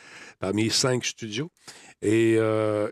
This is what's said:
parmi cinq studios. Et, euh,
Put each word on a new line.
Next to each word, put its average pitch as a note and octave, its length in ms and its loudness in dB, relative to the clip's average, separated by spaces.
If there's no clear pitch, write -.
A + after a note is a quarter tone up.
parmi G#2 280 0
cinq B2+ 380 0
studios. A#2 440 -8
Et, A2 340 4
euh, A2 560 0